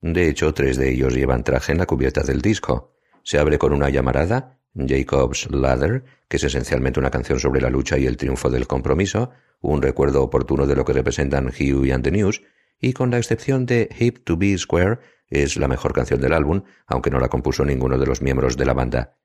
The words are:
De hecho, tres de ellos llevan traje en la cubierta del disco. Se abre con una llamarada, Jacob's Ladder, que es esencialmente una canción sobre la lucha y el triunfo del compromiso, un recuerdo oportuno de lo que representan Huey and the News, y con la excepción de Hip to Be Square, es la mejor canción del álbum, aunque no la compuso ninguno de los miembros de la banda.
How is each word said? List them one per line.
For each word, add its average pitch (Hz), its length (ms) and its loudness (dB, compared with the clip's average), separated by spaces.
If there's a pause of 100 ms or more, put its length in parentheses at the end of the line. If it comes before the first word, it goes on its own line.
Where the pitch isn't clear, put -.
De 82 280 2
hecho, 76 260 0
tres 67 220 0
de 65 160 2
ellos 64 220 0
llevan 65 280 0
traje 65 300 0
en 80 60 0
la 90 80 0
cubierta 65 360 0
del 65 180 -2
disco. 80 540 -2 (300)
Se - 140 0
abre 76 200 4
con - 140 2
una 71 160 2
llamarada, 67 720 0 (140)
Jacob's 67 760 0
Ladder, 67 540 0 (240)
que - 80 -4
es - 80 -2
esencialmente 65 560 -2
una 65 100 2
canción 65 300 -2
sobre 67 200 2
la 62 100 0
lucha 67 280 0
y 67 80 2
el 62 100 -2
triunfo 65 340 -4
del 64 180 -2
compromiso, 87 640 0 (300)
un 73 220 0
recuerdo 69 400 2
oportuno 67 440 0
de 69 100 2
lo 65 80 0
que 69 80 -2
representan 67 540 0
Huey 67 440 0
and 65 140 0
the 69 80 0
News, 98 300 0 (360)
y 123 140 -2
con 127 180 -2
la 120 80 0
excepción 127 480 -2
de 120 220 0 (100)
Hip 120 260 0
to 85 120 0
Be 98 200 2
Square, 90 440 0 (300)
es 71 260 0
la 67 120 0
mejor 65 240 -2
canción 65 280 0
del 65 120 2
álbum, 80 300 2 (240)
aunque - 240 -2
no 67 80 0
la 64 100 0
compuso 67 360 -2
ninguno 65 340 0
de 65 80 2
los 65 160 -2
miembros 65 340 0
de 65 80 0
la 65 100 2
banda. 62 500 -2